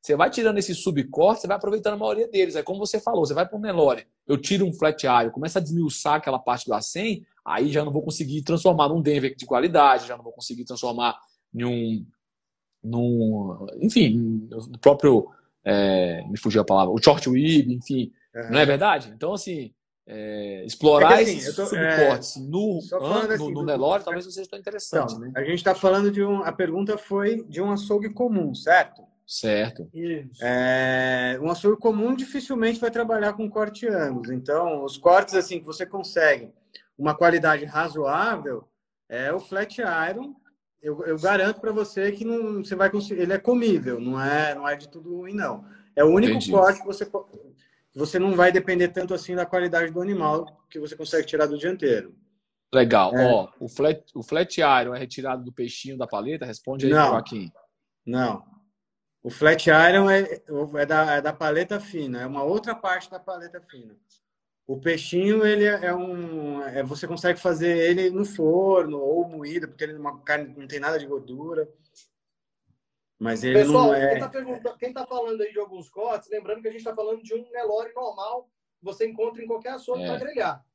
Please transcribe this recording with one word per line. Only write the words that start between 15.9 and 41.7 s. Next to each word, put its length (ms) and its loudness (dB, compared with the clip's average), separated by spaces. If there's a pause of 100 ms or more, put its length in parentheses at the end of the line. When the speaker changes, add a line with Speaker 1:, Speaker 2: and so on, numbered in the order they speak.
Speaker 1:
me 100 -6
fugiu 220 2
a 40 2
palavra, 280 4
o 100 0
short 260 6
rib, 440 4
enfim, 400 -4 (220)
Speaker 2:
Aham. 160 -10
Speaker 1:
não 100 2
é 60 6
verdade? 480 0
Então, 180 -6
assim, 400 -8 (340)
é, 580 -10
explorar 500 6
Speaker 2:
É 20 8
que, 140 6
assim, 80 -4
Speaker 1:
esses 100 -8
Speaker 2:
eu 160 -4
tô, 60 -4
Speaker 1:
subcortes 680 2
Speaker 2:
é, 40 -14
Speaker 1:
no 420 -4
Speaker 2:
só 180 -6
falando 300 -2
Speaker 1:
an-, 40 0
Speaker 2:
assim, 100 -4
Speaker 1:
no, 60 -6
no 100 -6
Speaker 2:
do 60 -6
Speaker 1:
Nelore, 380 0
talvez 200 -8
não 80 -16
seja 160 -12
tão 100 -16
interessante, 560 -6
Speaker 2:
Então, 120 -14
Speaker 1:
né? 80 -12
Speaker 2:
a 100 -4
gente 200 -4
tá 100 2
falando 380 2
de 100 -2
um, 200 0
a 100 -4
pergunta 440 -2
foi 520 -4
de 120 -8
um 120 -2
açougue 400 -2
comum, 420 -2
certo? 480 2 (240)
Speaker 1:
Certo. 680 -2
Speaker 3:
Isso. 520 -8
Speaker 2:
É, 1000 0
um 80 -2
açougue 300 0
comum 340 0
dificilmente 640 -4
vai 140 -2
trabalhar 400 -2
com 180 -8
corte 380 -4
Angus. 420 -4
Então, 540 -2
os 120 -10
cortes 380 6
assim 240 0
que 80 -12
você 180 -8
consegue 680 0 (440)
uma 160 0
qualidade 520 4
razoável 1040 -4 (400)
é 240 -6
o 80 -4
flat 400 -8
iron. 560 -4 (440)
Eu, 240 -8
eu 140 -2
garanto 420 0
pra 120 -4